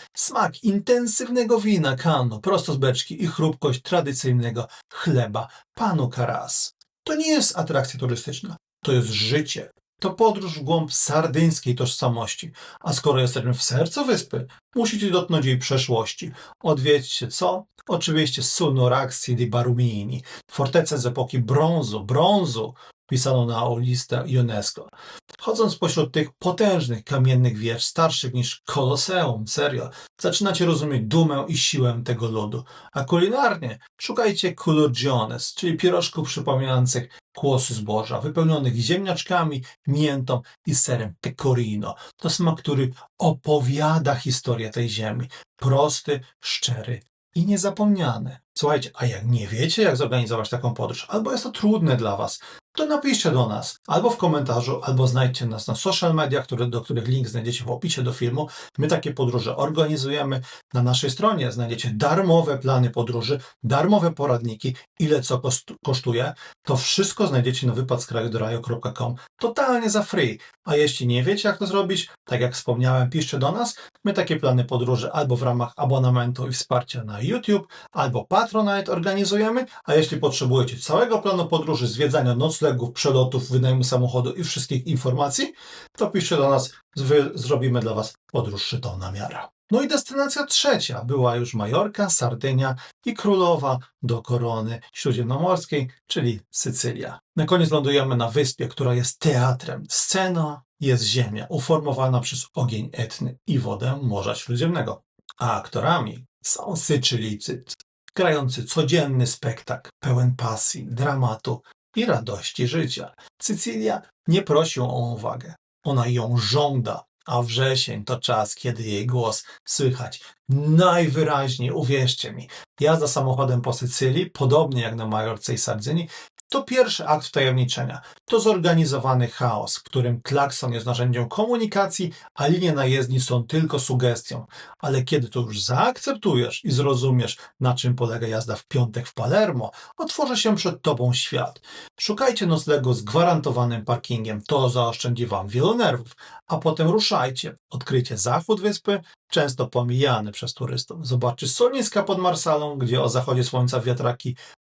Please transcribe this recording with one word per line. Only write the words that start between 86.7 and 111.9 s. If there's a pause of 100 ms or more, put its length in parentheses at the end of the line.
wy-,
zrobimy
dla
was (180)
podróż
szytą
na
miarę. (320)
No
i
destynacja
trzecia
była
już
Majorka,
Sardynia (320)
i
królowa (240)
do
korony (120)
śródziemnomorskiej, (160)
czyli (100)
Sycylia. (180)
Na
koniec
lądujemy
na
wyspie,
która
jest
teatrem.
Scena (180)
jest
ziemia,
uformowana
przez
ogień
Etny
i
wodę
Morza
Śródziemnego. (360)
A
aktorami (180)
są
Sycylijczycy, (500)
grający
codzienny
spektakl (100)
pełen
pasji,
dramatu (340)